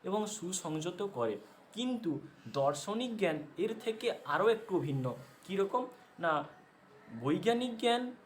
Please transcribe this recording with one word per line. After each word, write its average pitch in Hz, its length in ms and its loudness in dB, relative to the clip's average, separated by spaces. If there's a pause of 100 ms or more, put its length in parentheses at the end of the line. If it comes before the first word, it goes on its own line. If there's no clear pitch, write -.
এবং 202 220 0
সুসংযত 175 880 -4
করে। 190 240 0 (360)
কিন্তু 226 460 -2 (340)
দার্শনিক 208 640 0
জ্ঞান 156 260 2 (140)
এর 220 260 0
থেকে 220 300 -2 (120)
আরও 160 220 4
একটু 220 320 2
ভিন্ন। 135 360 0 (280)
কীরকম? 196 420 0 (340)
না, 156 240 2 (800)
বৈজ্ঞানিক 226 560 2
জ্ঞান 247 380 2 (100)